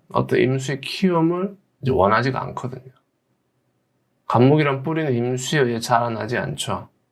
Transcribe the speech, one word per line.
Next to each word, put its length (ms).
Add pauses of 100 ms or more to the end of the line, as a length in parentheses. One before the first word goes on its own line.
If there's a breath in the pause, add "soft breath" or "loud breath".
(120)
어떤 260
임수의 440
키움을 760 (260)
이제 80
원하지가 520
않거든요. 500 (1400)
관목이란 560
뿌리는 280
임수에 480
의해 200
자라나지 580
않죠. 500 (240)